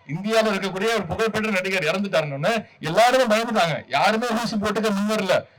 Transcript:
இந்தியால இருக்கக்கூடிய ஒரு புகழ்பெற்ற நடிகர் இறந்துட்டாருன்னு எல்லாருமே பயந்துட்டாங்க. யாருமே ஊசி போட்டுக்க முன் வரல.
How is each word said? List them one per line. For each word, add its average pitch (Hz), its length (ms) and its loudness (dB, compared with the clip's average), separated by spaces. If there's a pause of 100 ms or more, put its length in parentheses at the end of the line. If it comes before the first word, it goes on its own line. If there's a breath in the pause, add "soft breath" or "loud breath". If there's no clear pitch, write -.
இந்தியால 214 380 0
இருக்கக்கூடிய 196 480 -2
ஒரு 202 140 -2
புகழ்பெற்ற 214 440 -2
நடிகர் 190 320 -2
இறந்துட்டாருன்னு 165 840 -2 (140 loud breath)
எல்லாருமே 220 560 4
பயந்துட்டாங்க. 208 520 0
யாருமே 208 400 2
ஊசி 226 280 -2
போட்டுக்க 214 340 -2
முன் 208 280 0
வரல. 185 280 0 (140)